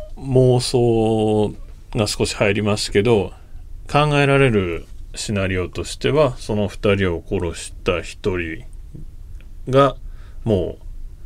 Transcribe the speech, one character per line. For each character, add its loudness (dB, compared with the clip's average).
妄 4
想 2
が 2
少 0
し -4
入 2
り 0
ま 0
す -4
け 4
ど、 4
考 2
え 4
ら 4
れ 6
る 0
シ -6
ナ 0
リ 0
オ -2
と -6
し -8
て 0
は、 4
そ -4
の 0
二 2
人 2
を -4
殺 -2
し -12
た 0
一 -4
人 -6
が、 4
も 0
う、 -18